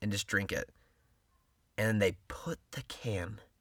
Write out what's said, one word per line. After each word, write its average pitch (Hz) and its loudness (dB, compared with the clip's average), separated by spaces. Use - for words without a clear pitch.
and 104 0
just 98 0
drink 98 0
it. - -2
And 107 2
then 110 6
they 95 6
put - -6
the 131 -8
can 104 -4